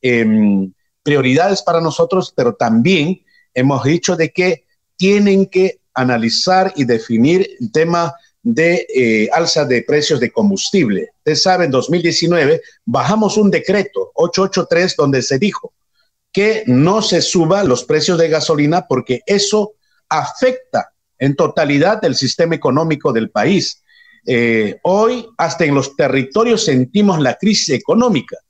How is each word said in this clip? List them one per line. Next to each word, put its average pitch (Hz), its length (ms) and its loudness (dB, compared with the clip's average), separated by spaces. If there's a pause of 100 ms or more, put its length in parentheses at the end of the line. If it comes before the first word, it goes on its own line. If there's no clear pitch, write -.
em, 107 720 2 (300)
prioridades 147 580 0
para 170 180 0
nosotros, 170 560 -2
pero 120 200 0
también 147 680 0 (320)
hemos 127 320 0
dicho 170 320 0
de 160 140 -2
que 180 340 -2 (320)
tienen 196 480 4
que 185 340 0 (140)
analizar 127 840 0
y 143 80 -2
definir 120 680 0 (100)
el 117 120 -8
tema 165 420 0 (300)
de, 165 500 0
eh, 110 400 2
alza 156 320 0
de 123 160 0
precios 147 380 0
de 120 120 -2
combustible. 123 840 0
Ustedes 151 240 -2
saben, 175 300 0
dos 127 180 -2
mil 170 120 0
diecinueve 165 600 0 (240)
bajamos 160 500 0
un 208 140 4
decreto, 175 640 -2
ocho 175 300 0
ocho 190 260 -2
tres, 175 260 0
donde 135 260 0
se 135 180 -2
dijo - 340 -4 (580)
que 220 360 0
no 160 340 2
se 180 200 0
suba 170 420 0
los 127 200 0
precios 156 360 0
de 165 100 2
gasolina 156 580 0
porque 127 380 -4
eso 208 480 -2 (340)
afecta - 840 -4 (260)
en 135 180 0
totalidad 165 680 0
el 135 100 -2
sistema 165 380 -2
económico 151 580 -2
del 113 200 -2
país. 143 500 -2 (440)
Eh, 117 580 0
hoy, 220 420 0 (120)
hasta 165 280 -2
en 143 80 0
los - 220 -2
territorios 165 680 0
sentimos 160 560 0
la 131 160 0
crisis - 340 0
económica. 170 680 0 (120)